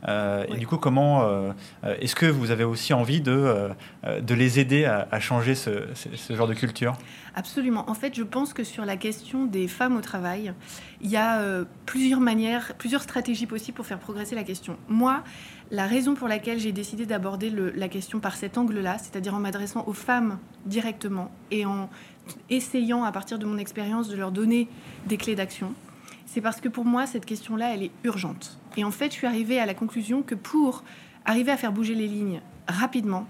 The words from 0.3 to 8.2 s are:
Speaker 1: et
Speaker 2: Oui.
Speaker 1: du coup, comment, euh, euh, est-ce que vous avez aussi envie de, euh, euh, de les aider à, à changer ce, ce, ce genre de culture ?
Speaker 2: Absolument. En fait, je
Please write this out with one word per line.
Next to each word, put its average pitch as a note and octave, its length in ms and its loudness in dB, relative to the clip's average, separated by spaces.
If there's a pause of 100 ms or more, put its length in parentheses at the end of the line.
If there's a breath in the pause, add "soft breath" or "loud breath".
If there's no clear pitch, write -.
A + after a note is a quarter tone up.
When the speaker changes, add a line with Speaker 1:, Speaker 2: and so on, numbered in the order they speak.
Speaker 1:
et - 40 -4
Speaker 2:
Oui. - 80 -2
Speaker 1:
du A2+ 80 -4
coup, E3 100 0
comment, C#3 460 6
euh, G2 280 2 (320 loud breath)
euh, G#2+ 160 0
est-ce - 160 -2
que E3 120 6
vous C3 240 4
avez A2+ 120 4
aussi A2+ 300 2
envie C3 280 4
de, C3 100 2
euh, B2 380 4 (360 loud breath)
euh, - 160 -2
de A#2+ 140 2
les B2 240 6
aider C#3 260 6
à, G#2 260 2
à A2 80 0
changer B2 360 2
ce, G#2 300 -2 (100)
ce, - 200 -10
ce A#2 200 -6
genre A2+ 120 4
de A2+ 60 2
culture ? A#2+ 420 0 (380 loud breath)
Speaker 2:
Absolument. A#3 560 0
En A3 60 0
fait, C4 180 -4
je A#3 80 -4